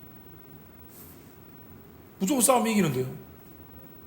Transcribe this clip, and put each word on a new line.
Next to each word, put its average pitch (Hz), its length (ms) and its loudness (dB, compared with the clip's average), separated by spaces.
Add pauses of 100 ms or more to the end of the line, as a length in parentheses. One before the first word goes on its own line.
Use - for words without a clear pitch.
(2250)
무조건 247 240 2
싸우면 226 300 4
이기는데요. 143 340 2 (1000)